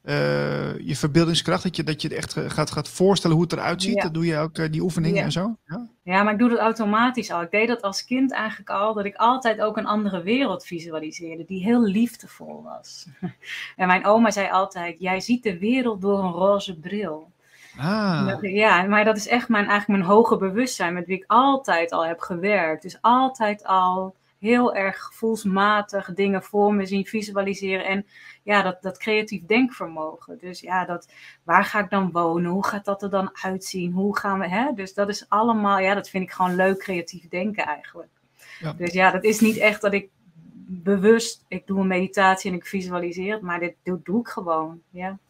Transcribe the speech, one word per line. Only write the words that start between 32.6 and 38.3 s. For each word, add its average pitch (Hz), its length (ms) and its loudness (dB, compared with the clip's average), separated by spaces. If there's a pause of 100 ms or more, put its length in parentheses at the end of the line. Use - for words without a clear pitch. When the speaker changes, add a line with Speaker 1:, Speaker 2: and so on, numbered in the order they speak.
Speaker 2:
gaat 202 200 -6
dat 202 180 -4
er 202 60 -6
dan 190 200 0 (120)
uitzien? 185 500 -6
Hoe 196 260 0
gaan 196 220 -2
we, 175 80 -4
hè? 226 280 -2
Dus 190 180 -10
dat 202 160 -2
is 208 200 -8
allemaal, 208 500 2
ja, 190 140 2
dat 196 160 -4
vind 190 140 -4
ik - 80 -10
gewoon 180 240 0
leuk 190 240 4
creatief 175 480 -8
denken 185 380 -4
eigenlijk. 151 440 -10 (500)